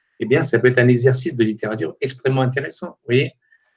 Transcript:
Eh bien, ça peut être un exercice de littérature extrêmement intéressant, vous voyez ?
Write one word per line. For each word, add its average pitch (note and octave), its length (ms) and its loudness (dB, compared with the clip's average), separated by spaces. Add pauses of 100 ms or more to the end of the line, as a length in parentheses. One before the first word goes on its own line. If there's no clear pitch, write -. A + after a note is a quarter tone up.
(200)
Eh - 60 -6
bien, C#3 160 2
ça A#2 180 0
peut B2 80 4
être B2+ 120 2
un B2 100 4
exercice B2+ 480 2
de A#2 60 4
littérature A2 580 -4
extrêmement C3+ 400 -2
intéressant, C3+ 480 -4
vous - 160 -20
voyez ? B2 280 0 (440)